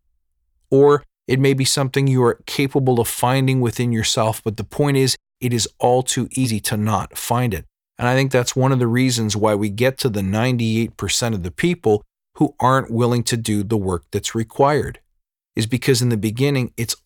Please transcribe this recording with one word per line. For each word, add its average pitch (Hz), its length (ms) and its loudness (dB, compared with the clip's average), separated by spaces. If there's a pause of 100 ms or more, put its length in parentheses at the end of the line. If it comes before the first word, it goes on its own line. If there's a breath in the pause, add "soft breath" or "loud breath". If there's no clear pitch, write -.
(720)
or 143 320 6 (240)
it 131 140 0
may 139 120 4
be 135 120 0
something 135 420 0
you 127 160 2
are 120 240 2
capable 131 540 0
of 107 80 0
finding 131 520 0
within 120 300 0
yourself. 110 540 0
But 104 120 -4
the 104 80 -8
point 143 320 0
is, 131 200 2 (240)
it 120 120 -2
is 113 160 -2 (100)
all 127 240 2
too 127 300 -4
easy 117 280 0
to - 160 -4
not 104 420 -2
find 120 360 -2
it. 78 100 -8 (340)
And 120 100 0
I 127 60 2
think 135 160 2
that's 123 260 0
one 131 160 2
of 131 60 2
the 123 80 2
reasons 117 500 0
why 107 180 2
we 104 140 -2
get 117 300 -2
to - 100 -2
the 101 140 -2
ninety-eight 113 760 0
percent 113 380 -2
of 92 80 -6
the 90 80 -6
people 110 520 0 (340)
who - 240 0
aren't 127 300 2
willing 120 340 0
to 123 120 -2
do 107 260 -2
the 113 140 -2
work 92 340 -4
that's - 240 -6
required, 127 680 -2 (540)
is 107 120 -2
because 123 360 0
in 123 60 2
the 117 80 0
beginning, 120 600 -2
it's - 300 -6